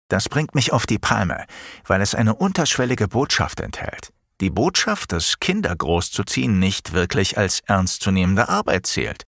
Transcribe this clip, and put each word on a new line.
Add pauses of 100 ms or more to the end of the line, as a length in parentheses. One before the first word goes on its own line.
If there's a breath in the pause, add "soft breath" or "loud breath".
das
bringt
mich
auf
die
Palme, (400 loud breath)
weil
es
eine
unterschwellige
Botschaft
enthält. (300)
Die
Botschaft,
dass
Kinder
großzuziehen
nicht
wirklich
als
ernstzunehmende
Arbeit
zählt. (100)